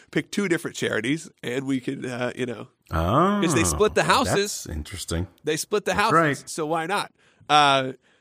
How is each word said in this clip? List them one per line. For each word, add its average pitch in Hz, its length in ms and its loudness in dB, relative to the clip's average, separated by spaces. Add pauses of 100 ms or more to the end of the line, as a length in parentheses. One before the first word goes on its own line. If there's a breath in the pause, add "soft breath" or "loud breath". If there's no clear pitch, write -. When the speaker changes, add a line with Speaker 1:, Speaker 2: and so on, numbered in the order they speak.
(100)
Speaker 1:
Pick - 220 -4
two 202 160 0
different 160 280 -2
charities, 117 540 -2 (140)
and 131 220 -4
we 135 120 0
could, 135 260 -8
uh, 123 300 -4
you 127 120 -4
know, 117 200 -8 (240)
Speaker 2:
Oh, 143 500 2
Speaker 1:
'cause 165 140 2
they 165 80 4
split 180 320 2
the 180 80 2
houses. 202 600 0
Speaker 2:
that's - 120 -8
interesting. 85 520 -6 (160)
Speaker 1:
They 156 120 -2
split 208 280 -2
the 190 80 0
Speaker 2:
That's 196 100 2
Speaker 1:
houses, 160 400 2
Speaker 2:
right. - 80 -16
Speaker 1:
so 156 160 -4
why 160 200 -2
not? 175 260 -4 (360 soft breath)
Uh, 139 440 4 (280)